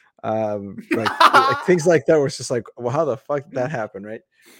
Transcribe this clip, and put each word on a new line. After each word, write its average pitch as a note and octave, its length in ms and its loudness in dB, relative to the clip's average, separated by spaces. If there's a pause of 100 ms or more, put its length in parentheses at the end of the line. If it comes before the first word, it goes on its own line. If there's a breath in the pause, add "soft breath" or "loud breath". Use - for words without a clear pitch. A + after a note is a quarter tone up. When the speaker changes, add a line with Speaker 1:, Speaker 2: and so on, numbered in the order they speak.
(240 soft breath)
Speaker 1:
Um, G#2+ 520 -4 (160)
like, A2 160 -4 (120)
Speaker 2:
<laughs> G#3+ 140 6
Speaker 1:
like, C#4 320 2
things F3+ 220 2
like E3 200 4
that D#3+ 100 6
where C#3 100 2
it's - 80 -6
just - 160 -10
like, A#2+ 140 -2 (100)
"Well, A#2+ 160 -4
how D#3 140 0
the B2 100 -2
fuck C#3+ 300 -6
did - 80 -20
that C3 180 -4
happen?" G#2+ 340 -8
Right? A2 160 -14 (380 soft breath)